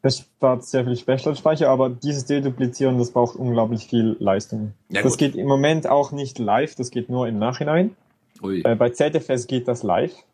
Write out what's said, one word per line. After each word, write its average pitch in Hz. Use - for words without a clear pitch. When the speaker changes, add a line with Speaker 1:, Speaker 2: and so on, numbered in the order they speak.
Speaker 1:
Es 135
spart 127
sehr 127
viel 123
Festplattenspeicher, 147
aber 131
dieses 135
Deduplizieren, 135
das 120
braucht 120
unglaublich 117
viel 113
Leistung. 104
Speaker 2:
Ja, 101
Speaker 1:
Das 131
Speaker 2:
gut. -
Speaker 1:
geht 139
im 117
Moment 147
auch 139
nicht 139
live, 120
das 123
geht 120
nur 123
im 107
Nachhinein. 147
Speaker 2:
Ui. 95
Speaker 1:
Äh, 113
bei 120
Z 151
F 160
S 123
geht 127
das 120
live. 104